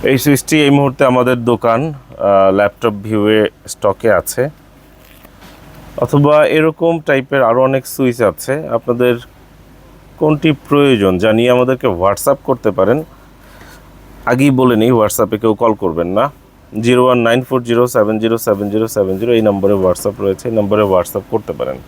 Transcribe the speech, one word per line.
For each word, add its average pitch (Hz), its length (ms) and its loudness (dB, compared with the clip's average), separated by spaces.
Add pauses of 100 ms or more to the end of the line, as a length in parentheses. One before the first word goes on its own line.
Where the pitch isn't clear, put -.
এই 135 80 2
সুইচটি 147 440 0
এই 143 80 2
মুহূর্তে 139 360 2
আমাদের 123 400 0
দোকান, 120 480 0
আহ, 98 580 0
ল্যাপটপ 104 420 0 (100)
ভিউয়ে 107 460 2 (180)
স্টকে 107 440 -2
আছে, 123 380 -2 (1500)
অথবা 147 500 2
এরকম 160 520 0
টাইপের 139 440 -2
আরও 123 200 2
অনেক 131 240 -2
সুইচ 123 340 -2
আছে। 131 460 -4
আপনাদের 120 480 -2 (1000)
কোনটি 156 340 0
প্রয়োজন 131 680 0
জানিয়ে 110 340 2
আমাদেরকে 127 360 0
WhatsApp 98 560 0
করতে 120 280 -2
পারেন। 101 320 0 (1200)
আগেই 127 240 2
বলে 127 260 2
নিই, 110 160 2
WhatsApp-এ 107 460 0
কেউ 110 160 0
কল 113 200 0
করবেন 85 340 -4
না। 113 240 -2 (500)
জিরো 123 240 2
ওয়ান 127 120 2
নাইন 117 240 2
ফোর 127 220 -4
জিরো 117 240 0
সেভেন 110 320 0
জিরো 113 180 0
সেভেন 104 320 -2
জিরো 110 180 -2
সেভেন 95 300 -2
জিরো 117 160 -2
এই 113 80 2
নম্বরে 101 320 2
WhatsApp 95 460 0
রয়েছে, 98 300 -4
এই 113 60 -4
নম্বরে 107 280 0
WhatsApp 95 380 -2 (100)
করতে 107 220 -6
পারেন। 65 240 -8 (100)